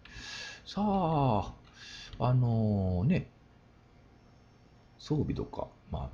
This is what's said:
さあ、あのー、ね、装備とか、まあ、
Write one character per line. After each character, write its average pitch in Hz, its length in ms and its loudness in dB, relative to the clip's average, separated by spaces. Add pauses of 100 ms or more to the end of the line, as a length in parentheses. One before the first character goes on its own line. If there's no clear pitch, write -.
(640)
さ - 160 -6
あ、 160 720 2 (640)
あ 123 140 4
の 107 680 4
ー、 - 20 2
ね、 165 260 2 (1700)
装 - 200 -2
備 - 160 0
と - 100 -4
か、 - 240 -8 (220)
ま - 140 -6
あ、 65 100 -8